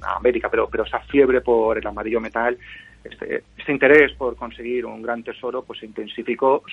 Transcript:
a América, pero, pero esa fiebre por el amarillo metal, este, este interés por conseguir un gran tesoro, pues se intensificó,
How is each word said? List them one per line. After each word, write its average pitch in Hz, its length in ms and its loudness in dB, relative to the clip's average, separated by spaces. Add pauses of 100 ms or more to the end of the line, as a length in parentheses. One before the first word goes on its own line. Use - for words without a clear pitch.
a 95 140 -4
América, 120 340 0
pero, 113 180 0
pero 110 180 -4
esa - 160 -4
fiebre 127 400 4
por 113 360 2
el 107 80 -8
amarillo 107 340 -4
metal, 117 380 -2 (460)
este, - 400 -8 (120)
este - 160 -6
interés 139 420 6
por 123 220 -6
conseguir 120 480 -6
un 110 200 -14
gran 117 200 -6
tesoro, 123 400 -8
pues - 160 -16
se 113 60 -16
intensificó, 117 880 -2